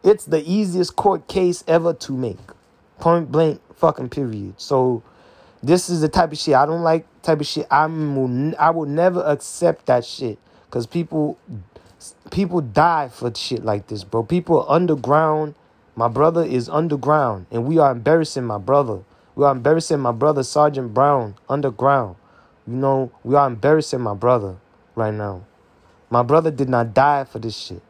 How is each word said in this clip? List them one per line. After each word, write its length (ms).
it's 220
the 180
easiest 540
court 320
case 360
ever 280
to 180
make. 280
Point 320
blank 300
fucking 340
period. 480
So 440
this 260
is 120
the 80
type 240
of 40
shit 180
I 100
don't 180
like, 220
type 180
of 80
shit 240
I'm, 460
will 80
n-, 340
I 120
will 140
never 360
accept 640
that 180
shit. 340
'Cause 160
people, 520
people 300
die 480
for 260
shit 300
like 240
this, 160
bro. 200
People 440
underground. 880
My 140
brother 340
is 260
underground, 840
and 140
we 120
are 140
embarrassing 520
my 140
brother. 420
We 100
are 80
embarrassing 460
my 120
brother, 320
Sergeant 500
Brown, 420
underground. 680
You 80
know, 360
we 120
are 120
embarrassing 540
my 120
brother 440
right 180
now. 320
My 140
brother 280
did 180
not 240
die 300
for 160
this 160
shit. 340